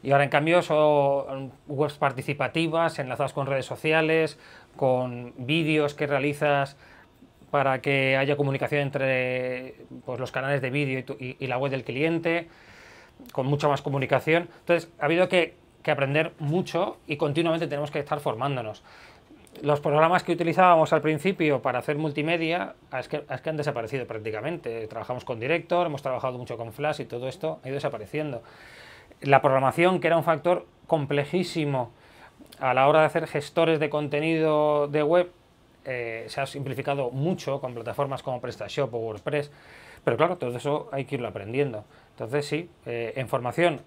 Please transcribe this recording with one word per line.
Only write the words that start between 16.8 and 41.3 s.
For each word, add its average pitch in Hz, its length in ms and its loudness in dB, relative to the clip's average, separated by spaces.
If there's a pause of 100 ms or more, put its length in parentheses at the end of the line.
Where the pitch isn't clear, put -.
y 151 100 -4
continuamente 165 500 0
tenemos 143 240 -4
que 156 80 -4
estar 147 200 -2
formándonos. 123 640 -4 (760)
Los 147 180 2
programas 160 440 4
que 170 100 -4
utilizábamos 170 600 6
al 156 80 4
principio 151 600 0
para 123 180 -2
hacer 147 180 -4
multimedia, 160 760 -2 (220)
es 123 100 -6
que, - 220 -6
es 127 120 -6
que 160 100 -6
han 156 60 -4
desaparecido 123 500 -4
prácticamente. 113 800 -6
Trabajamos 117 380 -8
con 117 140 -6
Director, 170 480 0
hemos 139 140 -6
trabajado 127 380 -4
mucho 123 180 -10
con 113 160 -10
Flash 147 280 -4
y 123 40 -6
todo 120 220 -8
esto 156 360 -6
ha 135 40 -10
ido 135 80 -6
desapareciendo. 135 680 -6 (800)
La 139 200 6
programación, 143 580 4
que 170 80 0
era 165 100 4
un 151 60 2
factor 170 420 2 (220)
complejísimo 147 1040 0 (680)
a 131 140 2
la 131 140 6
hora 156 140 8
de 156 40 8
hacer 156 220 -2
gestores 160 520 2
de 151 100 0
contenido 151 960 2
de 151 160 0
web, 175 280 4 (540)
eh, 117 440 -6
se 143 120 -4
ha 135 40 0
simplificado 135 680 -4
mucho 139 500 -2
con 123 120 -8
plataformas 123 500 -6
como 127 180 -6
PrestaShop 120 520 -6
o 120 40 -4
WordPress, 113 540 -4 (520)
pero 117 140 0
claro, 175 200 2
todo 123 200 -4
eso 143 340 -2
hay 139 140 -4
que 143 100 -6
irlo 120 120 -4
aprendiendo. 107 580 -4 (260)